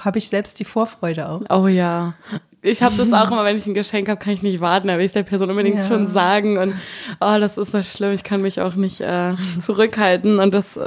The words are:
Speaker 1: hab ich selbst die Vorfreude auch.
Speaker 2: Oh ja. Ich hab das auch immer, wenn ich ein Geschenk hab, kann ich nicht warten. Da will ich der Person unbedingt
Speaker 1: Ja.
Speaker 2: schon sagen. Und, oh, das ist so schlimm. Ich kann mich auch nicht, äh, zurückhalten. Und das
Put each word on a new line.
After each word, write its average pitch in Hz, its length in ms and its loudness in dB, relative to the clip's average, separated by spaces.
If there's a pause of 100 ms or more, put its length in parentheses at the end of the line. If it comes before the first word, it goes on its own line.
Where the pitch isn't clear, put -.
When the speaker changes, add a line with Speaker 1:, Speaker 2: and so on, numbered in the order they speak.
Speaker 1:
hab 202 100 0
ich 220 140 -2
selbst 202 320 -4
die 202 40 -6
Vorfreude 165 640 -4
auch. 165 220 -6
Speaker 2:
Oh 190 160 4
ja. 170 480 2 (480)
Ich 220 200 2
hab 226 140 4
das 233 160 2
auch 220 180 6
immer, 220 140 0
wenn 208 120 2
ich 202 100 -6
ein 202 80 -2
Geschenk 202 340 -2
hab, 208 120 -2
kann 208 120 -4
ich 185 100 -4
nicht 185 180 -2
warten. 180 280 2
Da 175 80 0
will 180 80 2
ich 190 80 0
der 202 120 0
Person 190 260 -2
unbedingt 208 280 2
Speaker 1:
Ja. 190 80 -2
Speaker 2:
schon 202 280 0
sagen. 202 420 2
Und, 190 160 0 (480)
oh, 208 180 2
das 208 200 0
ist 202 140 -6
so 202 100 0
schlimm. 202 300 -2
Ich 190 120 -2
kann 202 160 -2
mich 190 200 -2
auch 185 160 -2
nicht, 190 260 -2
äh, 180 320 -2 (260)
zurückhalten. 208 800 2
Und 190 160 4
das - 320 -2